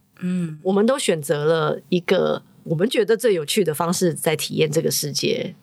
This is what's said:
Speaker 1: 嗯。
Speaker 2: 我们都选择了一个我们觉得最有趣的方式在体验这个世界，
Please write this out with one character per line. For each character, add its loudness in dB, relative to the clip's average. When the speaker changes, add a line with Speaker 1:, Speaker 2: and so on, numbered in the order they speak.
Speaker 1:
嗯。 -4
Speaker 2:
我 0
们 4
都 2
选 0
择 0
了 2
一 2
个 0
我 -4
们 0
觉 2
得 2
最 2
有 -2
趣 0
的 0
方 0
式 2
在 -2
体 -6
验 2
这 0
个 0
世 -4
界， -4